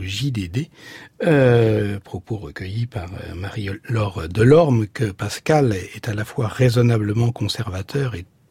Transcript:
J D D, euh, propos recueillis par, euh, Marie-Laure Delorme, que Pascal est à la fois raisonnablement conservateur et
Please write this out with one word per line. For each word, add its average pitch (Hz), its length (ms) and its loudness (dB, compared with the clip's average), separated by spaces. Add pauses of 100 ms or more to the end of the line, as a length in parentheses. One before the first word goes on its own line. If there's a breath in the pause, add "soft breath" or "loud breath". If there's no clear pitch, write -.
J 101 300 -6
D 98 180 -4
D, 127 200 -6 (540 loud breath)
euh, 117 800 4
propos - 320 -10
recueillis 101 520 -8
par, 101 180 -10
euh, 85 300 -12
Marie-Laure 98 920 -6
Delorme, 117 600 6
que - 180 -4
Pascal 113 680 0 (220)
est 107 140 -8
à 110 40 -4
la 104 120 -4
fois 123 220 -6
raisonnablement 117 840 2
conservateur 104 840 -6
et 87 100 -12 (260)